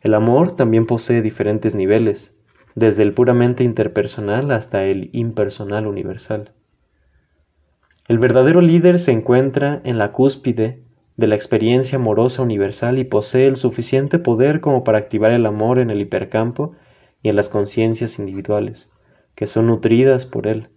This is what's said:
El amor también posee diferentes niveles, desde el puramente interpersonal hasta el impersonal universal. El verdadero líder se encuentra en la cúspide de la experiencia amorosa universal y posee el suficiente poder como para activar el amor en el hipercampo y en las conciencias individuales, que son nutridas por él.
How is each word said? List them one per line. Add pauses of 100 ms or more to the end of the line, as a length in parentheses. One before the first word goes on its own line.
El
amor
también
posee
diferentes
niveles, (340)
desde
el
puramente
interpersonal
hasta
el
impersonal
universal. (1600)
El
verdadero
líder
se
encuentra
en
la
cúspide (340)
de
la
experiencia
amorosa
universal
y
posee
el
suficiente
poder
como
para
activar
el
amor
en
el
hipercampo (480)
y
en
las
conciencias
individuales, (440)
que
son
nutridas
por
él.